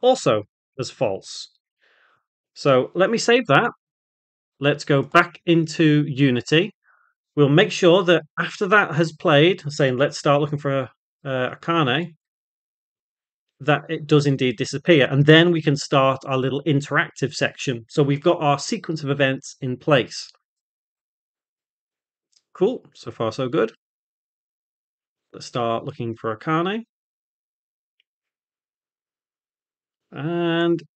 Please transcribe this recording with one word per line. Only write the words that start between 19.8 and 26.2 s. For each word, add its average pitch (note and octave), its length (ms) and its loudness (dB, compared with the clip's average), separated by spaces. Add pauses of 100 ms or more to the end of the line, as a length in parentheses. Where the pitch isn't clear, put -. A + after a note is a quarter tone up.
Cool, A3 320 -2 (100)
so - 160 -18
far A2+ 220 -4
so C3 160 -4
good. G3 240 -2 (1600)
Let's - 140 -18
start A#2 380 -4
looking A#2 320 -10
for A2+ 200 -6